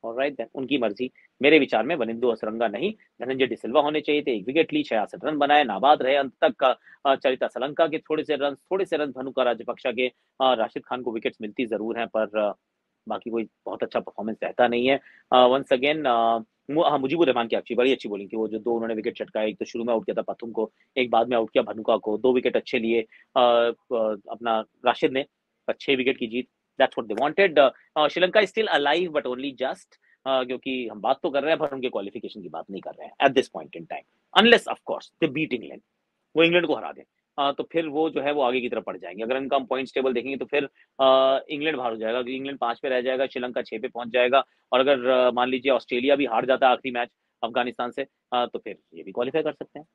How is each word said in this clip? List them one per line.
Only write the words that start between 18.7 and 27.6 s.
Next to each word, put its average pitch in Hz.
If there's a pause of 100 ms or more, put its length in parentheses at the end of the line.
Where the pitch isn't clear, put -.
उन्होंने 113
wicket 110
चटकाए, 107
एक 107
तो 113
शुरू 117
में 120
आउट 110
किया 110
था 123
पथुम 117
को, 110 (240)
एक 123
बाद 117
में 123
आउट 113
किया 131
भनुका 107
को, 107
दो 127
wicket 123
अच्छे 123
लिए, 113 (340)
अ, 135
अ, 120 (560)
अपना 110 (220)
राशिद 127
ने, 135 (400)
पर 120
छह 139
wicket 127
की 123
जीत, 120 (320)
that's 127
what 107
they 131
wanted। 151 (240)